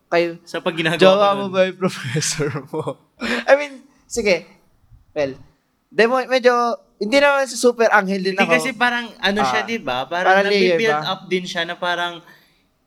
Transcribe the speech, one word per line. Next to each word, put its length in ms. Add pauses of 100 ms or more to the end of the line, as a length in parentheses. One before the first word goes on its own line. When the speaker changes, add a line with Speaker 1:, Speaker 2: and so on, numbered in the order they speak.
Speaker 1:
Kayo, 340
Speaker 2:
Sa 160
pag 140
ginagawa 260
Speaker 1:
jowa 300
Speaker 2:
mo 80
Speaker 1:
mo 80
Speaker 2:
nun. 80
Speaker 1:
ba 120
yung 160
professor 680 (180)
mo? 320 (200)
<laughs> 280
I 80
mean, 200 (300)
sige. 420 (640)
Well, 280 (500)
demo, 360
medyo, 280 (440)
hindi 220
naman 280
sa 100
super 320
anghel 320
din 140
Speaker 2:
Hindi, 100
Speaker 1:
ako. 80
Speaker 2:
kasi 200
parang, 440
ano 260
siya, 180
Speaker 1:
Ah, 80
Speaker 2:
di 100
ba? 260
Parang 220 (100)
Speaker 1:
parang 100
layer 300
Speaker 2:
nabibuild 200
Speaker 1:
ba? 120
Speaker 2:
up 180
din 180
siya 200
na 100
parang, 480 (640)